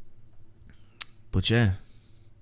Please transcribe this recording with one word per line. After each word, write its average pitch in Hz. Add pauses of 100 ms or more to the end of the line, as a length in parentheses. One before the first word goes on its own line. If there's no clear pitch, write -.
(1300)
but 92
yeah. 113 (720)